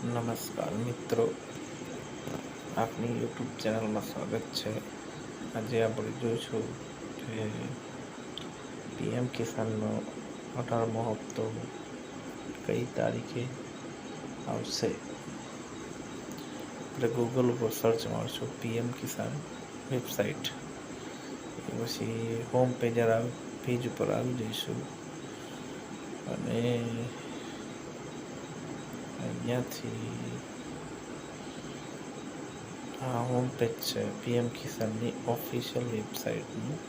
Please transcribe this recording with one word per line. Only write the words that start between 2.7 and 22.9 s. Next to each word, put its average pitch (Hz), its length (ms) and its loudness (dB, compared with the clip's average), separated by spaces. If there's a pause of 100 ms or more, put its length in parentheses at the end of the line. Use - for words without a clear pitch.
આપની 113 300 2
YouTube 117 540 0
ચેનલમાં 110 420 2
સ્વાગત 104 380 0
છે. - 360 -2 (800)
આજે 113 280 4
આપણે 110 280 2 (100)
જોઈશું 113 540 0 (420)
કે 110 280 -2 (1500)
પી - 80 -2
એમ 120 220 2
કિસાનનો 110 760 2 (560)
અઢારમો 113 540 4
હપ્તો 110 400 0 (1120)
કઈ 123 300 4
તારીખે 117 500 2 (1040)
આવશે. 113 400 2 (1900)
આપણે - 300 2
Google 120 460 6
ઉપર 117 180 4
સર્ચ - 360 6
મારશું 113 540 -2
પી 117 160 2
એમ 120 100 2
કિસાન 120 440 -2 (600)
વેબસાઇટ. - 560 2 (1120)
એ 117 260 -2
પછી 113 720 0
હોમ 127 180 10
પેજ 117 240 4